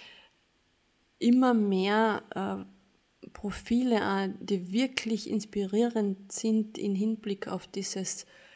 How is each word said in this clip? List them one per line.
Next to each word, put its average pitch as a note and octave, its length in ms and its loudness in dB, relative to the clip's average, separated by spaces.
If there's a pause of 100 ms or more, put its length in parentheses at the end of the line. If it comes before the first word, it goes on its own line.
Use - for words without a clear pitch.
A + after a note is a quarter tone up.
(1200)
immer B3 340 6
mehr, G#3 720 2 (120)
äh, - 1000 -10
Profile A#3 760 0
auch, G3 200 0 (120)
die F3+ 320 -4
wirklich A3+ 580 -2
inspirierend G#3 1000 -2
sind A3 460 0
in G3+ 180 -2
Hinblick G#3 520 -2
auf F#3 200 -8
dieses - 580 -8 (300)